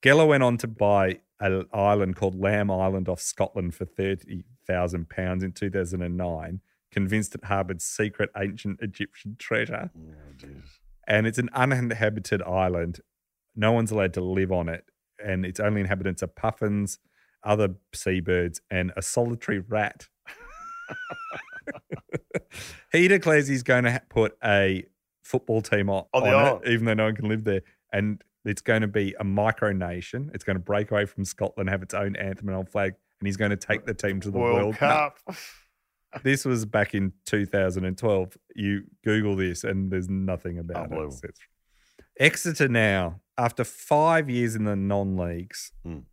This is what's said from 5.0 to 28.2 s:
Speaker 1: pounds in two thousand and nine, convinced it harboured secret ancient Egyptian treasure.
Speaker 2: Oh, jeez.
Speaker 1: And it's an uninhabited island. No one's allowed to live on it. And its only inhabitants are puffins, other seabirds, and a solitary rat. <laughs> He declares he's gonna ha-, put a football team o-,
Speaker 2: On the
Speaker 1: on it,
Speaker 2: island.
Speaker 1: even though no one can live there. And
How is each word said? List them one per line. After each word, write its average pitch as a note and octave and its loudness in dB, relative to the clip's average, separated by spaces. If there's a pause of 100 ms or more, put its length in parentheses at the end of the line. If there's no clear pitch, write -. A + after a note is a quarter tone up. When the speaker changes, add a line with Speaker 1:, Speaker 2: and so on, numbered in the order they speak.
Speaker 1:
pounds F#2 -2
in F#2+ -4
two G2 -4
thousand F#2 -2
and F2 -4
nine, F2 -6 (300)
convinced G2+ -2
it - -12
harboured F#2+ -2
secret G#2 -4
ancient G2+ -6
Egyptian G2+ -10
treasure. - -4
Speaker 2:
Oh, D2+ -20
jeez. C2+ -20 (280)
Speaker 1:
And G#2+ 0
it's A2+ -2
an B2 -2
uninhabited A2+ 0
island. F2+ -2 (560)
No A2 2
one's A#2 2
allowed G2+ 0
to F#2+ -4
live F#2 0
on F2 0
it. - -10 (320)
And F#2+ -2
its F#2 -6
only G#2 2
inhabitants F#2+ -2
are F#2 -4
puffins, G#2 -2 (440)
other G#2 2 (180)
seabirds, F2 0
and F2+ -2
a G2 -6
solitary A#2+ -2
rat. G#2+ -4
<laughs> - -20 (2750)
He F3 8
declares D#3+ 6
he's C3 0
gonna B2 4
ha-, C3 -2 (100)
put A2 2
a G2 4 (380)
football A2+ 0
team G2+ 0
o-, G2 -2
Speaker 2:
On C3 4
the B2 4
Speaker 1:
on - - (120)
it, - 8
Speaker 2:
island. A2+ -2
Speaker 1:
even A#2 2
though A2+ 4
no A2 4
one A2 0
can A2+ -4
live A2 0
there. G2 2 (300)
And G#2 -2 (220)